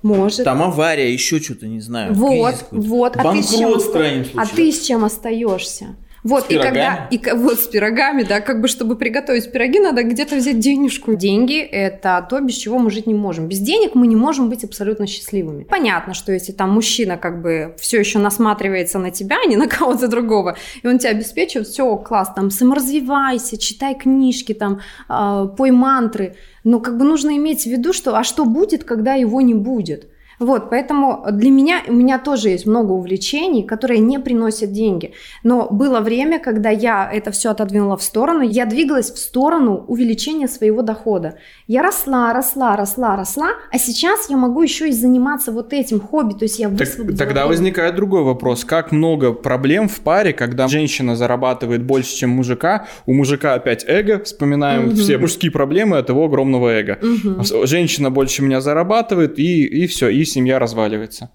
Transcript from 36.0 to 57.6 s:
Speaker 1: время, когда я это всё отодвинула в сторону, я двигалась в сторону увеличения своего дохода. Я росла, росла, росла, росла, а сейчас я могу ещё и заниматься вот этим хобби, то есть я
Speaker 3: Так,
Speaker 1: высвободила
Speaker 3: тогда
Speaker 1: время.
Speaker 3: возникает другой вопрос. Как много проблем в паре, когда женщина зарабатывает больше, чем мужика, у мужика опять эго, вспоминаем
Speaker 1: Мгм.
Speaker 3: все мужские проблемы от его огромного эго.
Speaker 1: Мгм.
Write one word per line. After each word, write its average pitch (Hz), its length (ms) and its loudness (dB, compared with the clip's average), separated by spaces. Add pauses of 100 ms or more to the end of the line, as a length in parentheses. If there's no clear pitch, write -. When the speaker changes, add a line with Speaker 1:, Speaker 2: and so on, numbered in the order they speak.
Speaker 1:
время, 262 380 0
когда 220 320 0
я 214 420 0
это 208 200 -4
всё 220 180 -2
отодвинула 202 460 0
в 196 60 -8
сторону, 294 400 0
я 226 240 0
двигалась 269 440 0
в - 80 -16
сторону 262 720 0
увеличения 247 580 -2
своего 220 360 0
дохода. 208 500 -2 (340)
Я 247 160 2
росла, 262 500 0
росла, 254 440 0
росла, 202 400 -2
росла, 285 320 -4 (240)
а - 60 0
сейчас 330 520 -2
я 277 60 0
могу 254 260 2
ещё 311 240 0
и 294 60 0
заниматься 254 580 2
вот 233 220 -6
этим 262 260 0
хобби, 214 360 -2
то 208 100 -4
есть 214 160 -4
я 220 80 0
Speaker 3:
Так, 196 100 -2
Speaker 1:
высвободила 156 400 -4
Speaker 3:
тогда 139 220 0
Speaker 1:
время. 143 80 2
Speaker 3:
возникает 175 480 0
другой 196 260 2
вопрос. 127 420 0
Как 160 280 0
много 151 400 2
проблем 139 560 0
в 208 160 -6
паре, 180 280 2
когда 123 360 -2
женщина 139 480 0
зарабатывает 120 680 0
больше, 131 340 0
чем 123 140 0
мужика, 123 560 0 (200)
у 127 60 2
мужика 139 420 2
опять 120 340 -2
эго, 202 340 2
вспоминаем 143 600 0
Speaker 1:
Мгм. 226 100 2
Speaker 3:
все 202 240 2
мужские 165 320 0
проблемы 165 480 2
от 127 120 -2
его 143 160 2
огромного 135 420 2
эго. 107 340 0
Speaker 1:
Мгм. 202 400 0 (240)